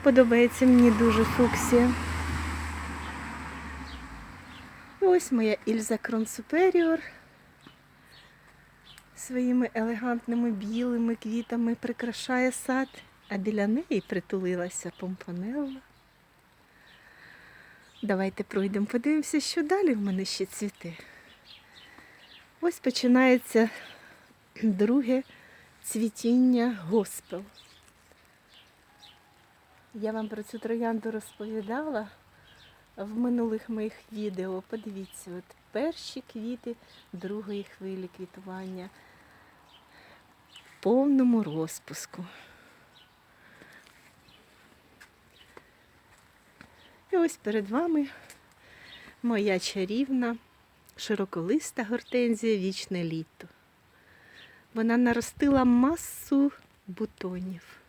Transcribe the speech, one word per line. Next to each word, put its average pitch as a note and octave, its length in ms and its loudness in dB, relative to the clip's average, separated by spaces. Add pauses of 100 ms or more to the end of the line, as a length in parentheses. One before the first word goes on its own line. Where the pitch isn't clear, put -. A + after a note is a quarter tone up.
Подобається A#3+ 600 6
мені A#3+ 260 10
дуже A3+ 320 4
фуксія. A#3+ 680 4 (3000)
І G4 40 4
ось F4+ 260 4
моя A3 340 4
Ільза A3 320 0
Крон A3+ 280 -2
Суперіор E4 760 2 (2250)
своїми B3 580 0
елегантними A#3 800 -2
білими A#3 640 -2
квітами A#3 600 -2
прикрашає B3 760 -2
сад, C4 360 -2 (420)
а G3+ 80 -4
біля G3+ 300 -2
неї A#3 400 0
притулилася F3+ 920 -4
помпанелла. A3 840 -8 (2250)
Давайте G3 420 -2
пройдемо, G3+ 420 -2
подивимося, D4 540 0
що D#4+ 240 -2
далі F4 300 2
в G#3 80 -2
мене G3 240 -2
ще - 200 -4
цвіте. F#3+ 480 -10 (1700)
Ось E4+ 180 0
починається B3 880 4 (960)
друге A3+ 600 2 (600)
цвітіння A#3+ 960 2 (100)
госпел. G3 540 -2 (2500)
Я G#3+ 180 -4
вам A3 160 -6
про G#3+ 160 -10
цю A3 160 -14
троянду A3+ 520 -2
розповідала A3 960 -6 (880)
в G#3 220 -10
минулих A#3 520 -2
моїх G#3+ 240 -6 (180)
відео. F#3+ 580 -6
Подивіться, G3 680 -12
от F#3 60 -14 (280)
перші C#4 520 -6 (100)
квіти A#3 420 -10 (380)
другої G3+ 500 -8
хвилі F#3+ 540 -12
квітування F#3 720 -14 (1600)
в - 300 -20
повному B3 600 4
розпуску. D#3+ 840 -8 (4000)
І F#4+ 60 2
ось E4+ 200 2
перед G#3 320 -4
вами D4 380 0 (1160)
моя G#3 360 2
чарівна A#3 800 -2 (600)
широколиста G3 840 -2
гортензія A3+ 760 0
"Вічне F#3+ 460 -4
літо". D#3+ 440 -8 (1300)
Вона A3+ 240 2
наростила B3 680 2
масу C#4 840 2 (360)
бутонів. F#3 760 -8 (280)